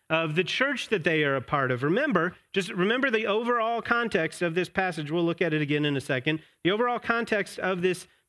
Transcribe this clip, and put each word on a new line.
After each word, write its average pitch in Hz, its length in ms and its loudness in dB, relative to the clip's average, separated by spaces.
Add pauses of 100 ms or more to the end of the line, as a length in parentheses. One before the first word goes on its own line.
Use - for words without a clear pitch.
of 160 260 0
the 185 80 2
church 269 440 0
that 185 160 0
they 160 200 4
are 139 120 2
a 135 60 0
part 135 280 0
of. 123 140 0
Remember, 180 520 2 (180)
just 190 180 -2
remember 233 400 0
the 220 160 0
overall 233 540 0
context 214 600 0
of 170 140 -2
this 175 140 -2
passage. 170 420 -4
We'll 170 140 0
look 170 160 0
at 170 120 0
it 156 80 0
again 147 220 0
in 147 140 0
a 131 40 -2
second. 147 380 -2 (240)
The 170 80 4
overall 233 280 0
context 226 600 -2
of 185 220 -2
this 180 260 0 (220)